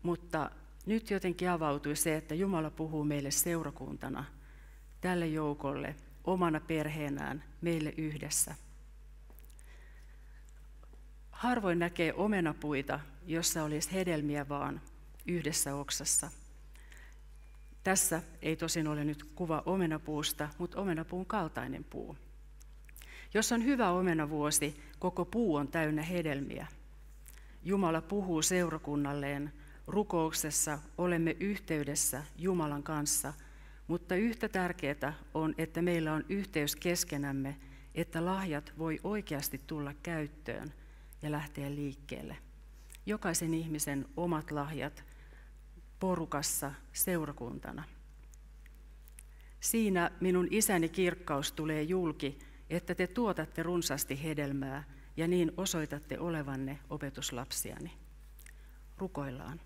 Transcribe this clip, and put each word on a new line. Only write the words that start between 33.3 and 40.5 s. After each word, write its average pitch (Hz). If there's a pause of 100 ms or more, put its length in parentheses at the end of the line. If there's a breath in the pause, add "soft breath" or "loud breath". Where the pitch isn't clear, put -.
mutta 175
yhtä 220
tärkeää 165 (200)
on, 156
että 160
meillä 165
on 151
yhteys 165
keskenämme, 143 (400 loud breath)
että 165
lahjat 185
voi 160
oikeasti 170
tulla 143 (100)
käyttöön 156 (480 loud breath)